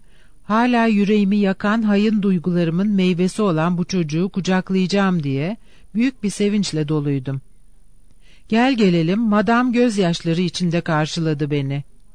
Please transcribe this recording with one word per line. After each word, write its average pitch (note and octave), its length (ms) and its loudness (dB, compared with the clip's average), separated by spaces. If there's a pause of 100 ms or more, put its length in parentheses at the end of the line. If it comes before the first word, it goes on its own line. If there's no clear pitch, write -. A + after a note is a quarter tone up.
(440)
Hala A#3 420 2
yüreğimi G#3 500 2
yakan G#3 460 0
hayın G#3 400 2
duygularımın F3 680 0
meyvesi F#3 540 0
olan E3+ 360 0
bu F3+ 60 -2
çocuğu E3+ 440 -2
kucaklayacağım F#3 920 0
diye C#3+ 340 -4 (380)
büyük A#3+ 280 -2
bir G3+ 80 -2
sevinçle G3 580 -2
doluydum. C#3 520 -2 (1080)
Gel B3 260 2
gelelim, F#3 460 2
madam A#3 520 2
gözyaşları F#3+ 680 0
içinde F3 400 -2
karşıladı D#3 720 -2
beni. C#3+ 340 -4 (300)